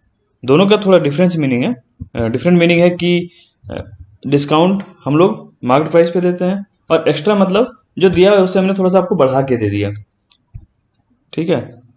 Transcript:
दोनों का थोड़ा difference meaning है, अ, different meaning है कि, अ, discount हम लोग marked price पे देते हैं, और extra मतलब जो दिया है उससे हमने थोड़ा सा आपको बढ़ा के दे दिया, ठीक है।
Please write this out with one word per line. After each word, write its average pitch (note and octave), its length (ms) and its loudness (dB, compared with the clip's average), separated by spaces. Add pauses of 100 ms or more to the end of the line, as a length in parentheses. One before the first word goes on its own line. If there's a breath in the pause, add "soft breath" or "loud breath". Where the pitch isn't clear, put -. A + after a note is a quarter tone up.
(460)
दोनों D#3 220 4
का G#3 100 4
थोड़ा F#3+ 220 2
difference E3+ 380 0
meaning C3 260 -2
है, D#3 200 -6 (320)
अ, A#2 120 -4
different E3+ 320 0
meaning E3+ 220 2
है F3 80 4
कि, F3 400 -2 (420 soft breath)
अ, - 40 -10 (520)
discount D#3 560 0 (220)
हम C#3+ 120 0
लोग F#3+ 360 -2 (100)
marked C#3+ 280 0
price E3+ 180 4
पे F3+ 120 -4
देते F3+ 240 -2
हैं, G3 200 -6 (260)
और D#3+ 180 0
extra D3+ 260 -2
मतलब G3 460 0 (160)
जो F3+ 120 2
दिया F3+ 220 4
है G#3 60 4
उससे F#3+ 220 2
हमने F#3+ 140 0
थोड़ा F#3 160 -2
सा F#3+ 80 2
आपको F3+ 180 0
बढ़ा C3 260 2
के A#2+ 160 -2
दे G#2+ 120 -2
दिया, G2+ 220 -4 (1400)
ठीक E3 160 -4
है। - 340 -6 (140)